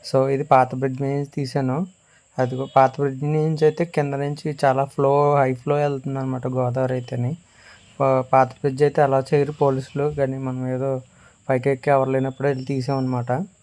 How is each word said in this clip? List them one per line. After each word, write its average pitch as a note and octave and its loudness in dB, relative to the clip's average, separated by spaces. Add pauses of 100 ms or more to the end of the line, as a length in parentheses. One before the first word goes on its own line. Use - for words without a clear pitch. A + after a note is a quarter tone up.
So, C3+ 2
ఇది C#3 0
పాత C3 4
బ్రిడ్జ్ C3 -4
మీద C#3 -2
నుంచి C#3+ -2
తీశాను. C#3 -4 (500)
అదిగో B2+ -2
పాత C3+ 4
బ్రిడ్జ్ C3+ -2
నుంచి D#3 0
అయితే D3+ 2
కింద D3 -2
నుంచి C#3+ -6
చాలా C3+ 4
ఫ్లో, C#3+ 2
హై C3 2
ఫ్లో C#3+ -2
వెళ్తుందన్నమాట C3+ -4
గోదావరి B2+ -2
అయితేని. B2 -6 (640)
పా-, C3+ 2 (120)
పాత C3 4
బ్రిడ్జ్ C#3+ 0
అయితే C#3+ 2
అలా C3+ 2 (100)
చేయరు C#3+ 2
పోలీసులు, C#3+ 0
కానీ C3+ -2
మనం B2+ -6
ఏదో C3 -4 (480)
పైకి C3 2
ఎక్కి C3+ -2
ఎవరు C3+ 4
లేనప్పుడు C3+ -2
వెళ్ళి C3 -2
తీసామన్నమాట. B2+ -2 (320)